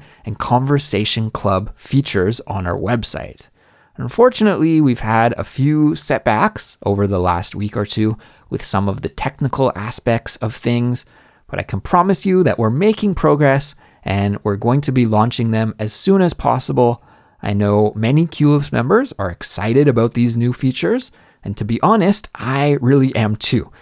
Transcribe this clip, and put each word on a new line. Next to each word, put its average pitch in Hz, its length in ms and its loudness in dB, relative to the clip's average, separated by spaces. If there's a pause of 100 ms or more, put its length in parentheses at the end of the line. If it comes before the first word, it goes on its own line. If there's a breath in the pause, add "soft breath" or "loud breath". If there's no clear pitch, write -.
(240 loud breath)
and 104 140 -8
conversation 123 920 0
club 98 440 -2
features 113 680 0
on 95 180 -4
our 90 140 -4
website. - 720 -6 (480 soft breath)
Unfortunately, 160 840 2
we've 127 200 2
had 113 320 2
a - 100 -6
few 151 540 0
setbacks - 880 0
over 101 240 0
the 98 100 0
last 90 380 -2
week 101 200 -6
or 104 80 -2
two 107 320 -2 (340 soft breath)
with - 140 -6
some 98 240 -2
of 95 120 -4
the - 80 -6
technical - 640 -2
aspects 113 640 -4
of 110 180 -6
things, 120 500 -2 (440 soft breath)
but 139 100 -8
I - 60 -6
can - 160 -8
promise 185 440 0
you 185 200 4
that 117 140 2
we're 110 120 2
making 202 460 0
progress 143 580 2 (300 soft breath)
and 101 400 0
we're 104 100 0
going 117 280 0
to 143 100 -2
be 127 140 2
launching 113 440 2
them 110 300 0
as 107 120 -6
soon 190 300 2
as 170 100 2
possible. 120 720 0 (400 soft breath)
I 107 100 -4
know 104 440 2
many 135 320 2
Culips 147 420 2
members 170 480 0
are 95 100 -4
excited 117 600 0
about 117 260 2
these 117 220 0
new 120 160 0
features, 170 580 -2 (320 soft breath)
and 101 140 -8
to - 80 -6
be 113 160 -2
honest, 196 560 2
I 139 440 0
really 131 360 4
am 107 180 0
too. - 480 -4